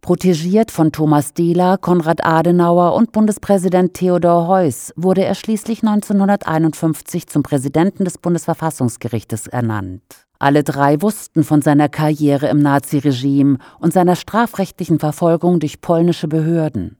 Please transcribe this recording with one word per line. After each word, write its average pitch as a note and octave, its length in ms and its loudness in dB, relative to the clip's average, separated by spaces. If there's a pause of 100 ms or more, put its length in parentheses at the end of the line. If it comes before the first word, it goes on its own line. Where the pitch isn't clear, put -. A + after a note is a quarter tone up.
Protegiert F3+ 680 0
von D#3+ 220 2
Thomas D3+ 400 0
Dehler, F3+ 440 2
Konrad E3+ 480 0
Adenauer F3 720 4
und - 160 0
Bundespräsident F#3 840 0
Theodor E3+ 520 2
Heuss F3+ 480 0
wurde F#3 300 0
er G3 100 -2
schließlich A3 480 -6
neunzehnhunderteinundfünfzig G3 1400 -2
zum C#3+ 160 -2
Präsidenten D3+ 600 -2
des F3 120 -8
Bundesverfassungsgerichtes B2+ 1300 -4
ernannt. G#2+ 540 -6 (380)
Alle C#3+ 240 4
drei C#3+ 380 0
wussten G3+ 420 -2
von D3+ 180 2
seiner D3 280 2
Karriere D3 580 0
im D3 120 2
Naziregime C#3 1000 0 (220)
und E3+ 120 0
seiner F3+ 240 2
strafrechtlichen F#3+ 840 -4
Verfolgung E3 600 0
durch D3 220 -6
polnische E3+ 480 0
Behörden. D#3 720 -2